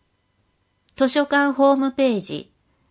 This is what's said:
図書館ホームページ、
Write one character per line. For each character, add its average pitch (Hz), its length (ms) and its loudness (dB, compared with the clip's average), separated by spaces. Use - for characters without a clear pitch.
図 262 120 0
書 294 160 0
館 285 280 0
ホ 277 200 4
ー 277 40 2
ム 269 160 -2
ペ 262 260 0
ー - 20 -4
ジ、 - 320 -12